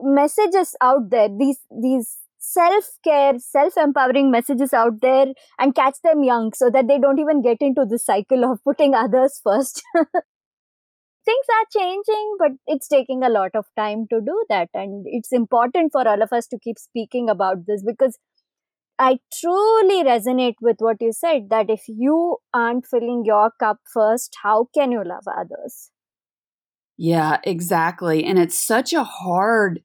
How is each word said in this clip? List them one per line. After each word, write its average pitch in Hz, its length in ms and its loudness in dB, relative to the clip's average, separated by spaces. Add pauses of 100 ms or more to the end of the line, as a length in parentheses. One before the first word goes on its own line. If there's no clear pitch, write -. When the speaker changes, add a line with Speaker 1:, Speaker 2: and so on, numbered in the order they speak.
Speaker 1:
messages 311 800 2
out 254 280 2
there, 214 200 4
these, 262 300 0 (220)
these 254 360 -2 (220)
self-care, 311 1000 0
self-empowering 277 920 2
messages 247 420 0
out 233 280 0
there 262 260 4 (320)
and 269 160 2
catch 277 280 0
them 311 200 4
young 233 300 0
so 247 160 2
that 247 180 2
they 277 120 4
don't 277 200 4
even 302 220 0
get 233 200 2
into 277 240 2
the 220 140 -2
cycle 285 460 0
of 254 180 -2
putting 277 320 2
others 254 480 0
first. 226 440 -2
<laughs> - 60 -8 (1300)
Things 494 280 0
are 440 280 0
changing, 415 580 -4
but 302 120 2 (160)
it's - 200 -4
taking 262 340 0
a 254 80 2
lot 196 240 0
of 214 120 -4 (100)
time 214 340 -4
to 226 120 -2
do 359 280 -4
that. 180 240 -2
And 196 340 -10
it's 233 260 -8
important 247 580 0
for 254 160 0
all 208 140 2
of 220 100 -2
us 233 160 -2
to 240 120 -10
keep 233 200 -10
speaking 233 500 -6
about 190 380 -2
this 208 180 -4
because 240 320 -2 (840)
I 262 200 2 (140)
truly 392 720 2
resonate 247 580 0
with 226 180 0
what 226 220 0
you 226 120 0
said, 277 360 -2
that 220 200 0
if 220 180 -4
you 294 500 0 (160)
aren't 240 340 -2
filling 240 380 -4
your 214 340 2
cup 214 200 -2 (140)
first, 226 500 0
how 214 300 0
can 277 180 0
you 226 120 -4
love 175 240 -12
others? - 640 -12 (1040)
Speaker 2:
Yeah, 160 460 0
exactly. 170 800 -2
And 185 160 0
it's 170 180 0
such 240 360 -2
a 311 100 0
hard 190 800 -2